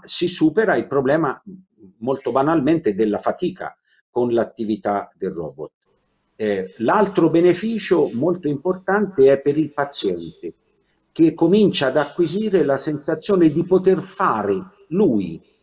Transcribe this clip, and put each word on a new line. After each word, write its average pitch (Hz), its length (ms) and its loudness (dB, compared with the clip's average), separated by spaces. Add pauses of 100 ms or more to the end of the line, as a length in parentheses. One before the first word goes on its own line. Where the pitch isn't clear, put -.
si - 240 -4
supera 170 480 0
il 165 100 -4
problema 139 560 -2 (560)
molto 120 320 -6
banalmente 139 640 0
della 104 240 -2
fatica - 580 -8 (320)
con 123 240 -2
l'attività 104 840 -4
del 92 180 -8
robot. 76 400 -12 (640)
Eh, 101 420 -4
l'altro 175 500 2
beneficio 175 840 0
molto 156 340 -2
importante 185 800 2
è 139 120 4
per 143 160 6
il 151 160 0
paziente, 87 800 -6 (580)
che 160 220 4
comincia 170 540 2
ad 131 100 0
acquisire 175 640 0
la 135 140 0
sensazione 160 720 0
di 165 160 -2
poter 185 320 2
fare 113 560 -2 (340)
lui, 107 500 0 (240)